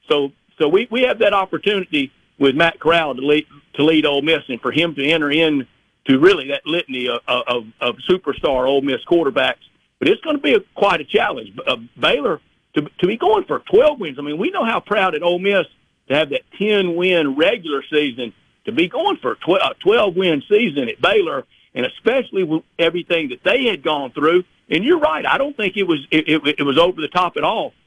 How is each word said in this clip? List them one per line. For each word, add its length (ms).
So, 240
so 80
we, 240
we 120
have 180
that 120
opportunity 760
with 160
Matt 240
Corral 340
to 60
lead, 260
to 100
lead 200
Ole 180
Miss, 260
and 120
for 120
him 240
to 100
enter 240
in 380
to 120
really 300
that 180
litany 420
of, 200
of, 380
of 160
superstar 580
Ole 160
Miss 220
quarterbacks. 580
But 80
it's 140
gonna 160
be 160
a, 60
quite 260
a 40
challenge. 500
B-, 140
uh, 80
Baylor – 400
to, 80
to 80
be 100
going 280
for 160
twelve 400
wins, 180
I 40
mean, 160
we 120
know 140
how 160
proud 340
at 80
Ole 160
Miss 280
to 80
have 140
that 120
ten-win 760
regular 520
season, 440
to 80
be 160
going 300
for 140
a 40
tw-, 260
a 180
twelve-win 680
season 400
at 120
Baylor, 440
and 120
especially 560
with 220
everything 500
that 160
they 220
had 160
gone 280
through. 320
And 140
you're 160
right, 260
I 140
don't 180
think 200
it 80
was, 260
it, 180
it, 300
it 60
was 140
over 220
the 80
top 280
at 80
all. 300